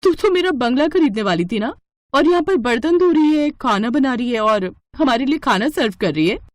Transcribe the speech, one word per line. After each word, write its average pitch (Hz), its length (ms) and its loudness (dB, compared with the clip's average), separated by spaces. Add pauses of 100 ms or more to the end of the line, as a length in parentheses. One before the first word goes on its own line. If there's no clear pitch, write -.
तू 359 100 2
तो 403 180 0
मेरा 359 200 0
बंगला 254 360 0
खरीदने 294 340 0
वाली 180 240 0
थी 208 140 -4
ना, 233 140 -4 (400)
और 285 140 2
यहाँ 349 140 2
पर 381 140 0
बर्तन 262 420 0
धो 359 140 4
रही 302 260 2
है, 294 120 0
खाना 233 400 -2
बना 269 240 0
रही 240 180 -4
है 226 80 -2
और 214 340 0 (240)
हमारे 269 280 0
लिए 285 120 0
खाना 226 320 0
सर्व 240 320 -2
कर 175 120 -2
रही 156 140 0
है? 185 100 -2 (180)